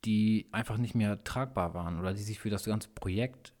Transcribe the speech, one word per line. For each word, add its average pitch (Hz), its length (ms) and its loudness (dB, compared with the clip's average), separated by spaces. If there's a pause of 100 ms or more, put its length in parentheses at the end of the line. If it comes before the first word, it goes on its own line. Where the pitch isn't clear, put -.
die 107 460 4
einfach 113 280 -2
nicht 117 160 -2
mehr 104 280 2
tragbar 98 520 -2
waren 87 260 -2
oder 92 140 0
die 104 80 -6
sich 107 180 -6
für 107 100 -2
das 101 140 -2
ganze 107 240 -2
Projekt - 720 -4